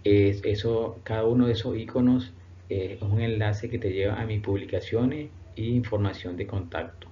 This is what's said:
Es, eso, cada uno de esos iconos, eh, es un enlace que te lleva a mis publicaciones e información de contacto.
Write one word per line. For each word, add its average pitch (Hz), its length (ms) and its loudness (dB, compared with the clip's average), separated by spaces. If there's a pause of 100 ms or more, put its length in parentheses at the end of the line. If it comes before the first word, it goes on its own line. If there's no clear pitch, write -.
Es, 101 400 6
eso, 113 580 -2
cada 110 220 -2
uno 120 240 6
de 117 60 2
esos 113 220 -4
iconos, 123 560 2 (360)
eh, 98 280 -4
es - 60 -8
un 104 180 2
enlace 110 480 0
que 117 120 -4
te 95 120 -2
lleva 98 220 0
a 110 120 -4
mis 107 140 -2
publicaciones 117 880 -2 (280)
e 113 60 -6
información 104 720 -2
de 98 100 -6
contacto. - 640 -8